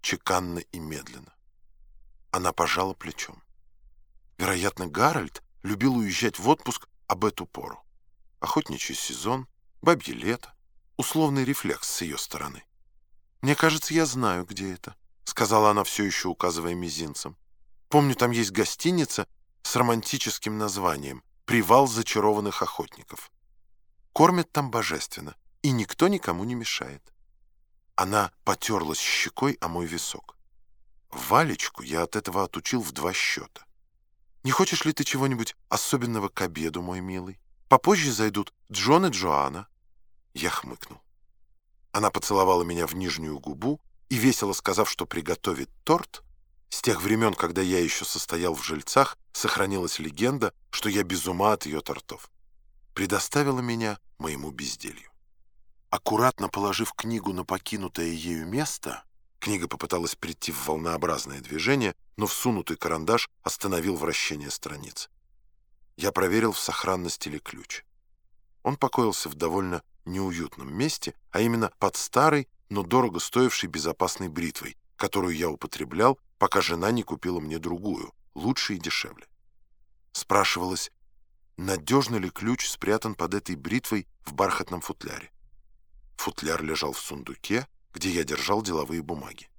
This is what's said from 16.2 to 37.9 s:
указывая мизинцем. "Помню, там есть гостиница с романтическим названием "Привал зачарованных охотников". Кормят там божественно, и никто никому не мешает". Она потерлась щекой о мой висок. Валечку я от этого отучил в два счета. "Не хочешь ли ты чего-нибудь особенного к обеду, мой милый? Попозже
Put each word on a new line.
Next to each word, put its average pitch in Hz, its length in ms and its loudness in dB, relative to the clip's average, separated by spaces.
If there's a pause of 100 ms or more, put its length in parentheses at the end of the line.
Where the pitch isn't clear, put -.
указывая 85 440 0
мизинцем. 80 640 -6 (500)
"Помню, 143 280 6
там 120 160 4
есть 113 200 2
гостиница 120 720 2 (380)
с - 140 -2
романтическим 113 800 0
названием 87 680 -2 (220)
"Привал 120 420 6
зачарованных 107 720 2
охотников". - 720 -8 (800)
Кормят 170 400 6
там 139 200 0
божественно, - 680 -4 (240)
и 139 100 2
никто 123 380 2
никому 95 340 0
не 123 120 -4
мешает". - 580 -8 (840)
Она 95 380 2 (100)
потерлась 90 560 0
щекой - 600 0
о 87 80 -4
мой 85 160 -2
висок. - 500 -8 (720)
Валечку - 720 0
я 78 220 -2
от 95 140 -4
этого 95 260 0
отучил 92 380 -2
в 80 100 -6
два 73 220 -2
счета. - 500 -4 (800)
"Не 131 80 0
хочешь 175 320 2
ли 156 80 2
ты 143 140 -2
чего-нибудь 131 500 0 (140)
особенного 117 580 0
к - 140 -4
обеду, 82 400 -4
мой 90 180 -6
милый? 92 400 -8 (300)
Попозже 151 420 6